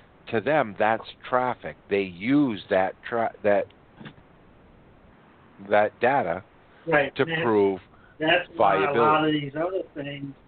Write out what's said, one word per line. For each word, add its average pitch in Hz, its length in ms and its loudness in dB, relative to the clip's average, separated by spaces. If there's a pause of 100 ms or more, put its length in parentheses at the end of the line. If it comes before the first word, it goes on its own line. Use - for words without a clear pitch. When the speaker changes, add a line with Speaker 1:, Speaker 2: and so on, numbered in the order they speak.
(300)
Speaker 1:
To 113 100 0
them, 117 380 0
that's 110 260 0 (240)
traffic. 123 480 -4 (120)
They 98 140 0
use 104 580 0 (100)
that 95 240 2 (140)
tra-, 117 240 -2 (100)
that, 101 240 2 (2000)
that 104 300 2
data 117 440 0 (420)
Speaker 2:
Right. 143 300 0
Speaker 1:
to 135 80 2
Speaker 2:
That's, 160 180 -2
Speaker 1:
prove 101 380 2 (400)
Speaker 2:
that's 170 360 2
why 98 200 4
Speaker 1:
viability. 98 220 0
Speaker 2:
a 117 40 4
lot 156 240 2
of 156 60 2
these 147 240 -4
other 185 260 -4 (120)
things. 139 400 -10 (140)